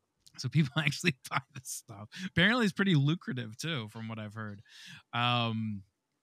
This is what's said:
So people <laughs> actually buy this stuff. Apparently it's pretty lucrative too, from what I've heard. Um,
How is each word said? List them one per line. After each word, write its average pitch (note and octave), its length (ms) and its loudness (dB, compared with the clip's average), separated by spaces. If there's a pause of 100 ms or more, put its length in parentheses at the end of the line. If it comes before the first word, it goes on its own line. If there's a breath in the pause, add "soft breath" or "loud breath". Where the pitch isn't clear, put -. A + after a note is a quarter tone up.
(380)
So B2+ 120 -6
people C#3 240 2
<laughs> - 40 -8
actually D3+ 380 0 (140)
buy - 120 -2 (120)
this - 160 -12
stuff. - 400 -12 (180 loud breath)
Apparently A3 380 4
it's F#3 80 2
pretty F#3+ 220 4
lucrative C3+ 600 0
too, C#3+ 320 -4
from A2+ 180 -8
what A2 120 -8
I've G#2+ 160 -10
heard. G#2+ 260 -8 (520 loud breath)
Um, A2+ 720 0 (400)